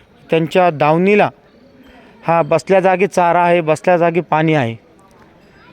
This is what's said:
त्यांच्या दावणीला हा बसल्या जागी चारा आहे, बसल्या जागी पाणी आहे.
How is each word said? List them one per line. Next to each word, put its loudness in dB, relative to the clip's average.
त्यांच्या 0
दावणीला 0
हा 2
बसल्या 0
जागी 0
चारा 0
आहे, 0
बसल्या 0
जागी 0
पाणी -2
आहे. -2